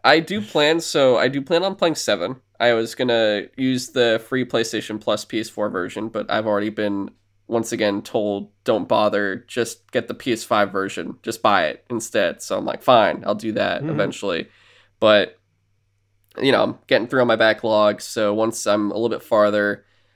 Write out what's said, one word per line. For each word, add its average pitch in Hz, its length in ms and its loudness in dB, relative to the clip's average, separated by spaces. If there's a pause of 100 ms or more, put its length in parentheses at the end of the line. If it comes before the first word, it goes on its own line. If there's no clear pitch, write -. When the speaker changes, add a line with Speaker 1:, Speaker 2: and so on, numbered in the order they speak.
Speaker 1:
I 147 160 6
do 190 220 -6
plan, 160 380 0
so 135 380 2
I 113 100 2
do 143 140 -4
plan 170 220 -2
on 196 120 -4
playing 165 200 0
seven. 104 420 -2 (220)
I 120 140 4
was 113 220 -2
gonna 113 480 0 (140)
use 131 320 -2
the 117 360 2
free 127 200 -2
PlayStation 110 560 -4
Plus 107 240 -2
P 113 160 -4
S 107 80 -8
four 104 200 -4
version, 95 400 -6
but 104 220 -8
I've 110 160 -2
already 104 220 0
been, 101 420 -4 (360)
once 113 240 -4
again, 104 300 0
told, 104 500 -4 (120)
"Don't 101 240 0
bother, 104 600 0
just - 440 -6
get 127 160 -2
the 117 60 -8
P 120 200 -4
S 110 100 -6
five 104 280 2
version. 95 520 -6
Just - 180 -8
buy 95 260 4
it - 220 -8
instead." 110 520 -2
So 98 160 -4
I'm 101 80 -4
like, - 180 -6
"Fine, 104 420 4
I'll 104 100 -2
do 110 180 -8
that 98 280 -2
Speaker 2:
Mm-hmm. 156 100 -6
Speaker 1:
eventually." 98 580 -4 (500)
But, 107 380 4 (1040)
you 135 100 2
know, 110 120 4
I'm 117 240 -4
getting 123 200 2
through 131 140 0
on 123 60 4
my 113 80 4
backlog, 107 640 2
so 104 320 -2
once 110 340 -2
I'm 104 240 0
a 98 40 -6
little 113 140 0
bit - 140 -6
farther, 104 640 2 (300)